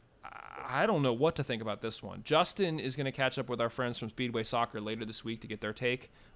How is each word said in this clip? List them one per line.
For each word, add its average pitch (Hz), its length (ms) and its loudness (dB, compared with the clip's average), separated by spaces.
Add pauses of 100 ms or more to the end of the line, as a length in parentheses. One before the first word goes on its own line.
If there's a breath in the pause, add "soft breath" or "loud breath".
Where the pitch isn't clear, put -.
(220)
I - 640 -2
don't 202 180 4
know 127 120 4
what 147 220 4
to 143 80 0
think 113 180 -2
about 107 180 -4
this 113 220 -4
one. 95 220 -10
Justin 165 560 4
is 127 160 -4
gonna 135 160 -2
catch 131 260 2
up 120 100 -2
with 120 140 0
our 117 80 4
friends 120 260 -2
from 113 140 -6
Speedway 120 320 -2
Soccer 117 380 0
later 110 260 -4
this 107 180 -8
week 113 160 -4
to - 60 -12
get 110 160 -8
their 107 100 -2
take 123 380 -2 (260 soft breath)